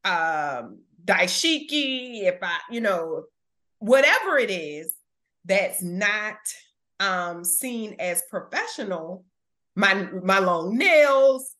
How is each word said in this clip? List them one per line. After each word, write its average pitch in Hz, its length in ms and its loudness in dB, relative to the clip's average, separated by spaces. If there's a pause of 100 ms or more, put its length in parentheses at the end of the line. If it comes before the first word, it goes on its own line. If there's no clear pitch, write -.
um, 156 760 -2 (260)
dashiki, 254 1160 -2
if 180 180 0
I, 175 160 -4 (120)
you 233 120 -6
know, 165 420 -2 (560)
whatever 294 580 4
it 214 140 2
is 160 420 -8 (520)
that's 190 360 0
not, 208 560 -2 (640)
um, 180 440 -2
seen 226 560 -4
as 175 300 -4
professional, 190 960 -8 (500)
my, 190 180 4 (300)
my 190 160 4
long 180 380 0
nails 277 840 4